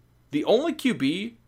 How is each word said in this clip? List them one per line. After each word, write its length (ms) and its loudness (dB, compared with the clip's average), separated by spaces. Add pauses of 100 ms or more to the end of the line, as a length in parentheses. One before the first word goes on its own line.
(320)
The 140 -2
only 280 2
Q 220 0
B 420 -4 (100)